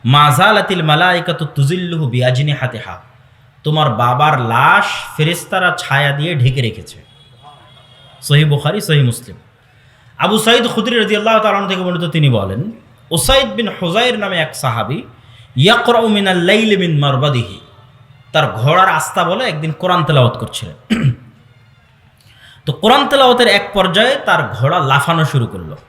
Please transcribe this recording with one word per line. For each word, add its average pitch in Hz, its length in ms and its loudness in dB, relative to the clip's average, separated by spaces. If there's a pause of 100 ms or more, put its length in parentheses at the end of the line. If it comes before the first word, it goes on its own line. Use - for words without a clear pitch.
মা 143 320 4
যালাতিল 190 460 2
মালাইকাতু 165 640 0
তুযিল্লুহু 160 640 -2
বিআজনিহাতিহা, 123 920 -2 (600)
তোমার 151 260 0
বাবার 127 520 0
লাশ 139 440 2 (320)
ফেরেশতারা 175 600 -2
ছায়া 143 340 -2
দিয়ে 156 240 -4
ঢেকে 131 260 0
রেখেছে।'" - 400 -10 (1200)
সহিহ 147 260 2
বুখারী, 151 340 -2
সহিহ 147 240 2
মুসলিম। 113 300 -6 (800)
আবু 196 200 0
সাঈদ 226 300 2
খুদরি 226 320 -2
রাদিয়াল্লাহু 214 400 2
তাআলা 202 180 0
আনহু 196 120 -4
থেকে 185 120 -4
বর্ণিত 175 280 -4
তিনি 151 200 2
বলেন, 110 420 -2 (400)
উসাইদ 254 420 2
বিন 214 140 -4
হুজাইর 214 520 -2
নামে 190 180 -4
এক 156 180 -4
সাহাবী, 113 460 -4 (540)
ইয়াকরাউ 233 520 2
মিনাল 202 300 2
লাইলি 208 400 2
মিন 165 220 0
মারবাদিহি, 131 600 -2 (720)
তার 147 200 0
ঘোড়ার 156 380 2
আস্তাবলে 175 540 -2
একদিন 160 280 -4
কোরআন 175 320 -2
তেলাওয়াত 135 340 2
করছিলেন। - 680 -6
<clears throat> - 1600 -10
তো 143 80 -6
কোরআন 262 340 2
তেলাওয়াতের 254 400 4
এক 202 260 0
পর্যায়ে 202 420 0 (100)
তার 127 280 0
ঘোড়া 139 260 0
লাফানো 151 460 0
শুরু 123 220 -2
করলো। 82 300 -14 (120)